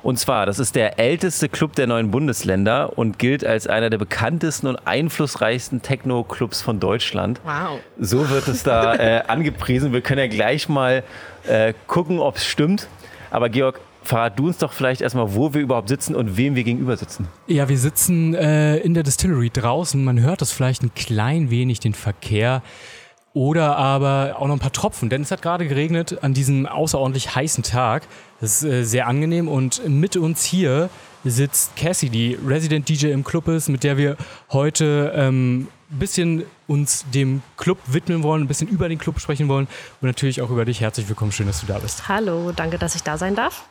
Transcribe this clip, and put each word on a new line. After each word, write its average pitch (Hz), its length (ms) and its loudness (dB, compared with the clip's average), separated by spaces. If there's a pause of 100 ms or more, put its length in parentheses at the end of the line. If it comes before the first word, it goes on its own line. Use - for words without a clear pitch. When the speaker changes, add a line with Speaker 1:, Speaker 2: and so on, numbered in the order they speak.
Speaker 1:
Und 127 140 0
zwar, 117 280 2
das 98 140 -2
ist 123 160 -2
der 110 220 2
älteste 156 520 0
Club - 260 -2
der 131 120 2
neuen 117 220 0
Bundesländer 113 880 0
und 107 220 0
gilt 131 260 2
als 113 220 0
einer 113 220 2
der 110 100 0
bekanntesten 143 680 -2
und 127 200 -4
einflussreichsten 127 920 0
Techno-Clubs 123 800 -2
von 110 180 -2
Deutschland. 98 640 -2
Speaker 2:
Wow. 156 360 -6 (200)
Speaker 1:
So 127 300 2
wird 135 180 0
es 131 160 -2
da, 117 320 4
Speaker 2:
<laughs> - 0 -
Speaker 1:
äh, 113 320 4
angepriesen. 131 680 0
Wir 120 80 2
können 139 180 0
ja 131 80 2
gleich 110 420 0
mal, 131 340 2 (440)
äh, 110 260 4 (140)
gucken, 170 320 0
ob's 139 260 -2
stimmt. 175 420 0 (420)
Aber 117 200 0
Georg, 131 300 0 (240)
verrat 113 360 0
du 143 80 2
uns 175 100 -2
doch - 160 -2
vielleicht 127 280 0
erstmal, 117 340 0
wo 139 180 2
wir 147 80 2
überhaupt 123 260 0
sitzen 139 280 -2
und 107 200 -2
wem 135 200 2
wir 127 80 0
gegenüber 120 340 0
sitzen. - 300 -8 (180)
Speaker 3:
Ja, 139 240 2
wir 139 80 4
sitzen, 160 560 2
äh, 151 440 4
in 170 180 2
der 165 80 2
Distillery 139 480 2
draußen. 139 520 0
Man 127 160 4
hört 151 220 4
es 135 100 -2
vielleicht 131 300 0
ein 120 140 -2
klein 123 560 0
wenig, 123 280 2
den 107 140 0
Verkehr. 113 720 0 (680)
Oder 147 440 2
aber 139 640 2
auch 139 80 0
noch 143 80 2
ein 131 40 0
paar 131 140 -2
Tropfen, - 360 -2
denn 131 120 0
es 143 100 -4
hat 190 100 -6
gerade 170 240 -2
geregnet 160 560 0
an 135 120 2
diesem 135 320 2
außerordentlich 135 680 -2
heißen 131 300 -2
Tag. 123 400 0 (380)
Das 110 200 -2
ist, 151 80 -2
äh, 123 140 2
sehr 117 240 0
angenehm 160 400 0
und 131 400 0
mit 151 300 2
uns 165 260 0
hier 170 460 2 (340)
sitzt 135 540 0
Cassie, 156 320 0
die 117 360 0
Resident 151 440 0
D 156 60 4
J 147 180 2
im 135 100 0
Club - 240 -2
ist, 165 220 0
mit 135 160 0
der 143 100 4
wir 139 220 2 (340)
heute, 147 640 2
ähm, 131 540 2 (200)
ein 147 100 -6
bisschen 170 440 0 (240)
uns 147 460 0
dem 135 280 2 (140)
Club - 220 0 (100)
widmen 165 360 0
wollen, 156 180 2
ein 139 80 0
bisschen 147 180 -2
über 185 220 0
den 165 80 -4
Club 156 240 -4
sprechen 147 260 -2
wollen 135 200 2 (340)
und 131 80 0
natürlich 131 320 -2
auch 120 80 -4
über 117 160 0
dich. 117 160 -2
Herzlich 110 260 -2
willkommen, 104 240 -2
schön, 101 160 -2
dass - 140 -2
du 101 60 -10
da 98 120 -2
bist. - 300 -10
Speaker 2:
Hallo, 180 440 -2
danke, 165 260 -4
dass 170 160 -4
ich 165 80 -8
da 156 140 -4
sein 185 180 -2
darf. 254 360 -4